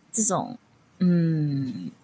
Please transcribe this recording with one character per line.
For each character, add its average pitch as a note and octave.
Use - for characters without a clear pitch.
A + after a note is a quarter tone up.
这 A3
种， -
嗯， D3+